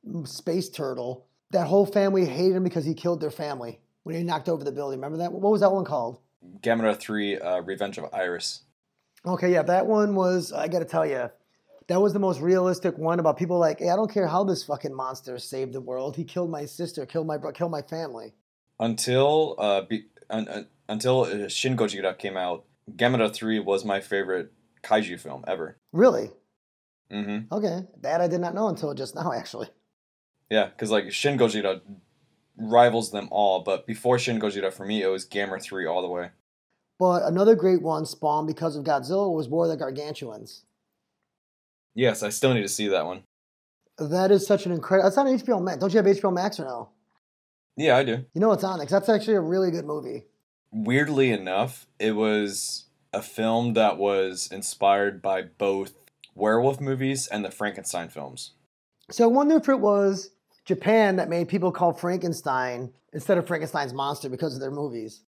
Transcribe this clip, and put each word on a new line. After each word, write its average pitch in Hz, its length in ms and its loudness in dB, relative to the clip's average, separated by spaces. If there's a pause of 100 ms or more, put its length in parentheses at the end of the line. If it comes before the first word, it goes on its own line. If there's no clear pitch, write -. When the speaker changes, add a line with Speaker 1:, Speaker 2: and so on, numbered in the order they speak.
Speaker 1:
mm, 165 180 -10
space - 440 -6
turtle. 127 560 -8 (240)
That 175 160 0
whole 196 180 6
family 196 400 2
hated 175 320 2
him 185 80 0
because 170 220 -2
he 160 80 -2
killed 175 260 -2
their 151 100 -4
family 131 500 -10 (240)
when 160 120 -8
he 170 60 -4
knocked 170 260 -2
over 156 160 -2
the 139 80 -4
building. 135 280 -6
Remember 151 180 -8
that? 175 140 -4
What 196 200 2
was 202 80 4
that 196 100 6
one 190 140 0
called? 131 340 -4 (440)
Speaker 2:
Gamera 113 340 2
three, 101 420 -4
uh, 90 220 -2
Revenge 95 380 -6
of 80 140 -10
Iris. 90 500 -6 (640)
Speaker 1:
Okay, 180 260 2
yeah, 165 100 4
that 175 240 2
one 208 280 2
was, 180 380 2
I 147 160 -4
gotta 170 180 -2
tell 165 180 0
ya, 127 240 -4 (600)
that 180 120 2
was 202 140 4
the 202 60 0
most 180 200 0
realistic 180 560 2
one 165 240 0
about 156 160 2
people 175 220 0
like, 160 220 2
"Hey, 170 100 0
I 175 60 2
don't 214 140 0
care 196 180 0
how 180 160 0
this 185 180 -2
fucking 143 320 -8
monster 131 440 -10
saved 131 360 -8
the 135 60 -8
world. 127 360 -8
He 165 80 -6
killed 175 260 -6
my 147 140 -8
sister, 165 400 -10
killed 156 220 -6
my 151 100 -4
bro-, 151 160 -8
killed 170 200 -4
my 147 100 -6
family." 131 500 -10 (480)
Speaker 2:
Until, 131 800 2
uh, 98 240 2
be-, 107 240 -6 (240)
un-, 110 180 -4
un-, 104 200 -10 (200)
until, 127 340 2
uh, 101 260 -2
Shin 127 280 -2
Gojira 98 400 -2
came 95 200 -8
out, 90 280 -4 (320)
Gamera 120 380 2
three 110 240 -2
was 98 260 0
my 98 160 0
favorite 92 520 -4 (320)
kaiju 98 340 0
film 67 300 -14
ever. 82 280 -6 (160)
Speaker 1:
Really? 190 380 4 (800)
Speaker 2:
Mm-hmm. 104 420 -6
Speaker 1:
Okay, 180 280 -2 (220)
that 156 180 -2
I 175 80 2
did 175 120 -2
not 170 140 -4
know 214 140 -2
until 151 260 -4
just 131 220 -8
now, 160 160 -2
actually. 110 360 -8 (800)
Speaker 2:
Yeah, 107 300 2
'cause, 110 140 -2
like, 98 180 0
Shin 143 260 0
Gojira 107 440 2 (760)
rivals 113 540 4
them 101 220 -8
all, 98 300 4
but 95 240 -2
before 120 320 0
Shin 120 220 -2
Gojira, 98 320 -2
for 98 140 -12
me, 104 160 -2
it 95 60 2
was 95 180 -4
Gamera 98 340 -4
three 92 260 -8
all 87 160 -2
the 90 60 -4
way. 87 220 -6 (680)
Speaker 1:
But 180 240 2
another 190 320 6
great 180 280 2
one 156 240 -2
spawned 151 420 -2
because 156 260 -4
of 147 100 -8
Godzilla 160 480 0
was 156 160 -4
War 165 220 0
of - 0 -
the 151 140 -6
Gargantuans. 131 800 -12 (1300)
Speaker 2:
Yes, 113 280 2
I 104 80 -2
still 131 240 4
need 110 80 2
to 98 60 -4
see 107 200 -4
that 87 180 2
one. 92 160 -8 (760)
Speaker 1:
That 175 320 0
is 196 160 4
such 202 200 2
an 180 60 -2
incredible, 190 360 4
that's 196 100 2
on 277 80 4
H 262 180 2
B 254 80 0
O 196 80 0
Max. 175 180 -4
Don't 185 140 0
you 202 60 4
have 196 80 6
H 196 160 6
B 202 60 2
O - 20 4
Max 180 300 -2
or 156 40 -6
no? 120 260 -10 (880)
Speaker 2:
Yeah, 135 200 6
I 135 80 6
do. 123 200 -2 (100)
Speaker 1:
You 165 60 -2
know 214 120 6
it's 196 120 0
on 185 140 -4
there, 147 80 -6
'cause 143 60 -2
that's 196 160 4
actually 214 260 4
a 196 60 4
really 180 300 0
good 160 140 -4
movie. 143 420 -8 (460)
Speaker 2:
Weirdly 131 580 2
enough, 98 560 -2 (120)
it 107 140 0
was 107 720 -2 (280)
a 98 100 -4
film 113 520 0
that 107 240 4
was 95 540 0
inspired 98 680 0
by 95 200 -2
both 98 520 -2 (400)
werewolf 117 460 2
movies 135 460 -2
and 104 180 -4
the 92 60 -6
Frankenstein 92 580 -6
films. 69 440 -14 (580)
Speaker 1:
So - 140 4
I 233 80 8
wonder 294 240 6
if 311 120 4
it 269 120 4
was 202 500 2 (340)
Japan 196 520 4
that 160 120 -2
made 170 200 0
people 180 240 0
call 175 200 2
Frankenstein 131 1000 -4 (200)
instead 175 260 0
of 170 80 -2
Frankenstein's 151 480 -4
monster 139 340 -6
because 127 260 -6
of 131 60 -10
their 135 100 -8
movies. 120 520 -8 (100)